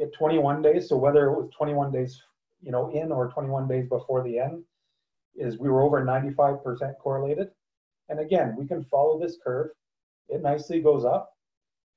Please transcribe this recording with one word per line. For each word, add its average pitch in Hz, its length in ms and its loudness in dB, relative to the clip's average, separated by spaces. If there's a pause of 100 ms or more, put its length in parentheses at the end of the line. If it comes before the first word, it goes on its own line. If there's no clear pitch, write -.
at 147 140 -4
twenty-one 156 480 2
days, 151 260 4
so 147 80 2
whether 143 300 6
it 139 80 2
was - 220 -4
twenty-one 143 340 -2
days, 127 320 -4 (400)
you 131 80 -12
know, 123 200 -2
in 160 200 -4
or 127 180 -2
twenty-one 135 380 -4
days 127 220 -2
before 127 340 -2
the 120 160 -4
end, 165 240 -4 (720)
is 120 240 -6
we 135 100 -2
were 131 140 4
over 143 220 2
ninety-five 139 580 0
percent 135 380 -8
correlated. 143 480 -4 (600)
And 151 120 -6
again, 156 360 0
we 139 100 -8
can 160 180 -6
follow 151 340 2
this 165 240 -6
curve. 131 280 -4 (580)
It 151 140 -4
nicely 151 380 -2
goes 147 240 4
up. 165 280 0 (640)